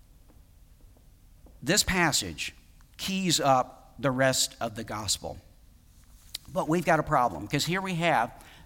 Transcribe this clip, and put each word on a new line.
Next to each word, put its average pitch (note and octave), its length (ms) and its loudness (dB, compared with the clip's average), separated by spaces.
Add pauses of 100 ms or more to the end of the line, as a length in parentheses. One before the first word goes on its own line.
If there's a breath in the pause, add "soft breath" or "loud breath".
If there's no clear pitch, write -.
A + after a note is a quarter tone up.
(1600)
this F3 200 2
passage C#3+ 720 0 (420)
keys F#3 440 0
up - 580 0
the B2+ 140 0
rest C3 480 2
of A2+ 140 -6
the A#2 100 -8
gospel. G#2 540 -6 (1080)
But D#3+ 200 -4
we've E3 160 2
got D#3+ 160 4
a - 20 0
problem, B2 460 0
'cause C#3+ 180 -2
here F#3 160 -2
we F#3+ 140 -4
have D3+ 360 2 (340 loud breath)